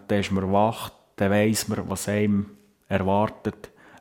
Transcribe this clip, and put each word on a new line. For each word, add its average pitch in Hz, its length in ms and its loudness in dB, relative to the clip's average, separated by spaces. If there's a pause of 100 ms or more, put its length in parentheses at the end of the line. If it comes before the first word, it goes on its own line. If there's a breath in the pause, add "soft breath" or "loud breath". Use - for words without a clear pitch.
da 107 80 0
ist 95 160 -2
man 95 180 0
wach, 104 400 2 (280)
da 98 120 2
weiss 104 380 2
man, 101 220 -4
was 92 180 -6
einem 101 440 0 (360)
erwartet, 101 800 -2 (320 soft breath)